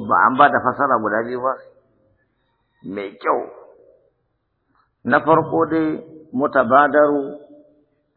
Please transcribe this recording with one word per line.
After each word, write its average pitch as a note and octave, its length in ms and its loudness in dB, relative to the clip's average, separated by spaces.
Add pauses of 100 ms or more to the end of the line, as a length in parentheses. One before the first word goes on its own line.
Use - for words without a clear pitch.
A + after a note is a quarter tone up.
ba E2 160 -2
an A2+ 140 2
ba C#3+ 120 6
da C3 120 0
fassara B2+ 380 -2
guda G#2+ 260 -2
biyu B2 180 -10
ba? C3 120 -4 (1300)
Mai G2 340 -10
kyau. D3 240 -4 (1600)
Na C3+ 140 2
farko D#3 460 2
dai D#3+ 220 -2 (400)
mutabadaru C#3+ 1200 2 (680)